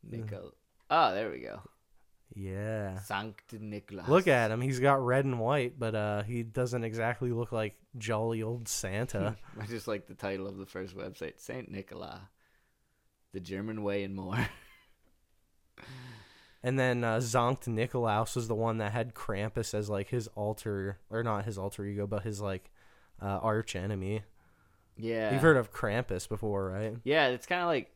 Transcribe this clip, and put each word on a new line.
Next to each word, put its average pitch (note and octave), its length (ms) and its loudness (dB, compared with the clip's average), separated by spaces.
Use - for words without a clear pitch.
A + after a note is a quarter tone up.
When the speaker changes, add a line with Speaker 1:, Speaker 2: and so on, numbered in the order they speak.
Speaker 1:
Mm. A2+ 160 -6
Speaker 2:
Nikol-, G2+ 260 -8
oh, D3+ 240 6
there G#2+ 160 0
we B1+ 100 -6
go. A#1+ 200 -10
Speaker 1:
Yeah. G2 720 -4
Speaker 2:
Sankt G#2 520 -6
Nikolaus. G#2 480 -8
Speaker 1:
Look F3+ 200 8
at A#2+ 220 6
him. A2+ 100 0
He's B2+ 200 0
got C3+ 260 6
red B2+ 200 6
and B2+ 140 0
white, B2 380 2
but, A2+ 160 0
uh, G#2 300 0
he A#2 180 -2
doesn't A#2+ 420 0
exactly A#2 480 0
look A#2 200 -2
like A2 240 -2
jolly A2+ 440 0
old A2+ 260 -4
Santa. G#2 680 0
Speaker 2:
<laughs> - 140 -12
I G#2 60 -6
just A#2 200 -6
like G#2+ 200 -2
the F#2 80 -16
title G2 320 -4
of G2 100 -10
the F#2+ 80 -10
first F#2+ 320 -10
website, F#2+ 420 -8
Saint B2+ 300 -10
Nicola, - 600 -12
the F#2+ 60 -6
German G2+ 440 -6
way G2+ 200 0
and G2 120 -6
more. F#2+ 380 -2
<laughs> - 40 -18
Speaker 1:
And C3 140 2
then, B2 240 4
uh, A2+ 140 4
Sankt A#2+ 500 2
Nikolaus A2+ 720 2
was A#2 100 -2
the A2+ 80 2
one A2+ 220 2
that G#2+ 160 0
had A#2+ 200 -2
Krampus G#2+ 600 -2
as, G#2+ 160 -2
like, G2+ 180 0
his A#2 200 -2
alter, G#2 680 -2
or A2+ 120 0
not G#2+ 220 0
his G#2 140 -4
alter G2 260 -4
ego, G2+ 240 -2
but G2 160 -2
his, G#2 160 -4
like, F#2+ 320 -4
uh, G2 40 -6
arch A2 320 2
enemy. G2 460 -2
Speaker 2:
Yeah. A2+ 380 0
Speaker 1:
You've C3 80 2
heard D#3 160 10
of A#2+ 160 0
Krampus G#2 560 0
before, G2+ 400 -2
right? G#2+ 340 -4
Speaker 2:
Yeah, C#3+ 240 6
it's B2 180 0
kinda F3+ 200 0
like D#3 300 2